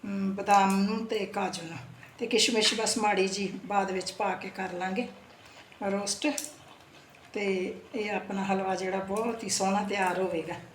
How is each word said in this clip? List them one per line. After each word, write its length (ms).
ਅਮ, 300
ਬਦਾਮ 460
ਨੂੰ 240
ਤੇ 200
ਕਾਜੂ 380
ਨੂੰ, 140
ਤੇ 80
ਕਿਸ਼ਮਿਸ਼ 480
ਬਸ 220
ਮਾੜੀ 300
ਜੀ 380
ਬਾਅਦ 260
ਵਿੱਚ 200
ਪਾ 240
ਕੇ 140
ਕਰ 220
ਲਾਂਗੇ 360
ਰੋਸਟ। 360
ਤੇ 420
ਇਹ 160
ਆਪਣਾ 320
ਹਲਵਾ 320
ਜਿਹੜਾ, 220
ਬਹੁਤ 460
ਹੀ 60
ਸੋਹਣਾ 340
ਤਿਆਰ 360
ਹੋਵੇਗਾ। 360